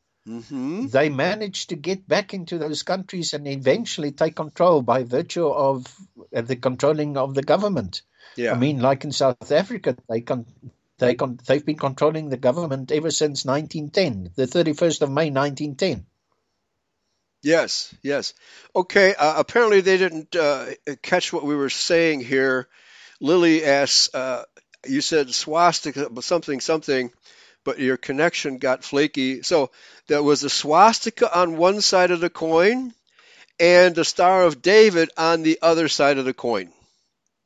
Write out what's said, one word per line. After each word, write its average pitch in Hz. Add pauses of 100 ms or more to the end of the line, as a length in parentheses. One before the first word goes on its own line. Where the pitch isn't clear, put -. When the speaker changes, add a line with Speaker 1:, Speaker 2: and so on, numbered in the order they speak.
(260)
Speaker 1:
Mm-hmm. 131
Speaker 2:
they 135
managed 185
to 180
get 160
back 202
into 175
those 151
countries 185
and 147
eventually 143
take 160
control 160
by 123
virtue 165
of, 135 (480)
uh, -
the 120
controlling 139
of 135
the 139
government. 151 (340)
Speaker 1:
Yeah. 117
Speaker 2:
I 120
mean, 135
like 135
in 147
South -
Africa, 170 (100)
they 117
con-, 120 (520)
they 123
con-, 123
they've 147
been 151
controlling 151
the 143
government 147
ever 151
since 147
nineteen 147
ten, 107
the 131
thirty-first 160
of 143
May, 151
nineteen 143
ten. 139 (1400)
Speaker 1:
Yes, 143
yes. 131 (400)
Okay, 190
uh, 151
apparently 208
they 185
didn't, 170
uh, 143 (340)
catch -
what 151
we 147
were 139
saying 165
here. 131 (500)
Lily 160
asks, 139
uh, 127 (420)
you 135
said 143
swastika, 156 (120)
something, 160
something, 143 (520)
but 135
your 131
connection 143
got 131
flaky. 139
So 147 (360)
there 147
was 143
a 143
swastika 208
on 170
one 190
side 180
of 170
the 170
coin 208 (640)
and 175
the 165
Star 185
of 147
David 190
on 165
the 160
other 165
side 143
of 131
the 131
coin. 98 (760)